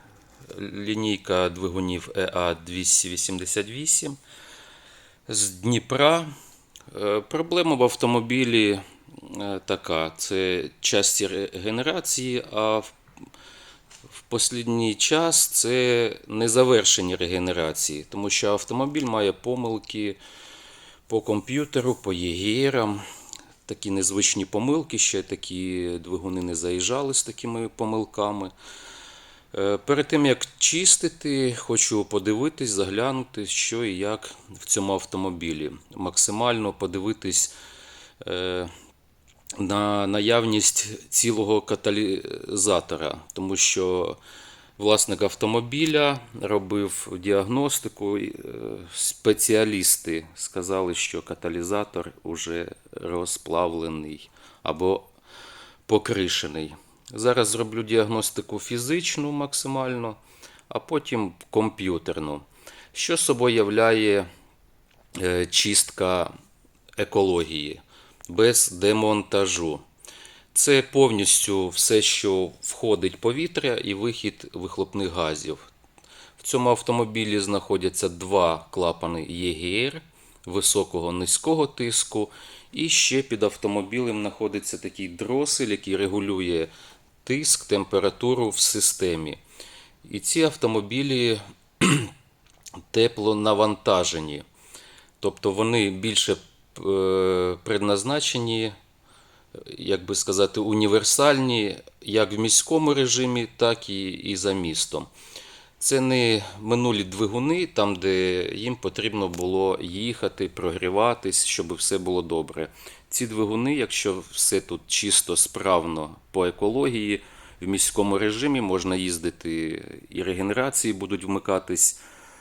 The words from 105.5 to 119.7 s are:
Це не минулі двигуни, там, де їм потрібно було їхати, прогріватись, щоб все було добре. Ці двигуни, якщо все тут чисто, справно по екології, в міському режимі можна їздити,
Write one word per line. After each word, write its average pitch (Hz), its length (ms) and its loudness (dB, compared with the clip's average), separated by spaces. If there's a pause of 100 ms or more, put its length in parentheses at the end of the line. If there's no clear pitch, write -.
Це 135 220 2
не 120 420 4 (180)
минулі 117 420 2
двигуни, 117 640 0
там, 101 280 0
де 92 500 0 (100)
їм 120 200 -6
потрібно 104 520 -4
було 92 540 0
їхати, 98 720 -4
прогріватись, 92 920 0
щоб 87 280 -2
все 92 240 -2
було 90 240 0
добре. 80 460 -4 (420)
Ці - 180 -2
двигуни, 110 480 0
якщо 101 560 -2
все - 300 2
тут 87 260 -8
чисто, - 480 2
справно 82 800 0 (160)
по 92 140 2
екології, 107 760 0 (400)
в 90 60 -6
міському 98 500 2
режимі 117 440 0
можна 92 340 0
їздити, 82 880 -4 (260)